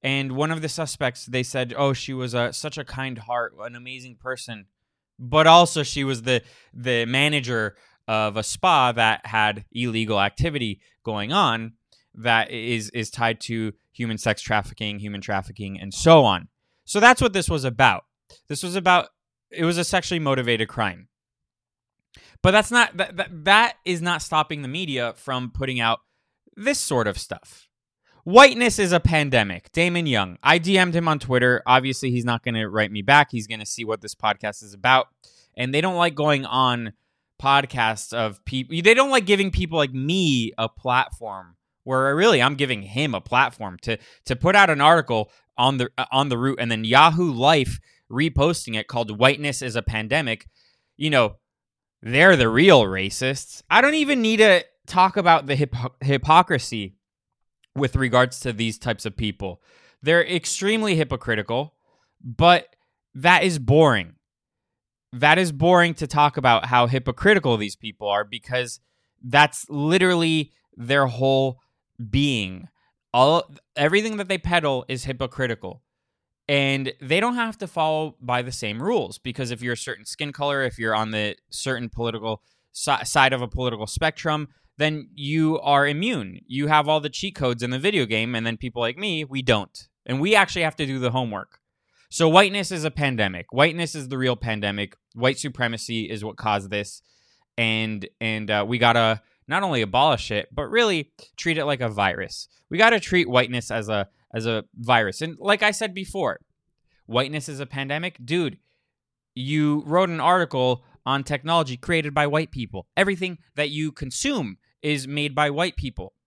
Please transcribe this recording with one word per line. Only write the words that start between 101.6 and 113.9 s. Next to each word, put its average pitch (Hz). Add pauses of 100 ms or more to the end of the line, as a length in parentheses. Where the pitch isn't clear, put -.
like 143
a 120
virus. 98 (220)
We 165
gotta 220
treat 180
whiteness 123
as 107
a, 101 (240)
as 113
a 113 (120)
virus. 113
And 160
like 202
I 214
said 208
before, 190 (640)
whiteness 135
is 139
a 139
pandemic. 143
Dude, 151 (760)
you 147
wrote 180
an 165
article 131 (220)
on 135
technology 147
created 147
by 147
white 156
people. 113 (100)
Everything 185 (180)
that 147
you 151